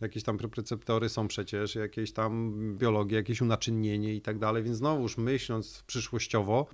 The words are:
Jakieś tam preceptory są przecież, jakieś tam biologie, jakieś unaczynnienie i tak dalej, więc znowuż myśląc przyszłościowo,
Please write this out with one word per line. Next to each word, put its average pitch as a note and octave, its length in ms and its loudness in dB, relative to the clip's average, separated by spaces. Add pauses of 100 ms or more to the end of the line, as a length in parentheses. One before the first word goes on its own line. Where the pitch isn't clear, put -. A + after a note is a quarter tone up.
Jakieś A2 220 -4
tam G#2+ 140 0
preceptory A2+ 720 -2
są A2 180 -2
przecież, G#2 480 -4
jakieś G#2+ 360 -4
tam A2 420 0 (240)
biologie, G#2 400 4
jakieś A2 240 0
unaczynnienie G#2+ 720 2
i G#2+ 60 -6
tak G#2+ 180 -4
dalej, A2 240 2
więc A#2 140 -2
znowuż C#3 400 0
myśląc A#2+ 720 -2
przyszłościowo, A2+ 840 2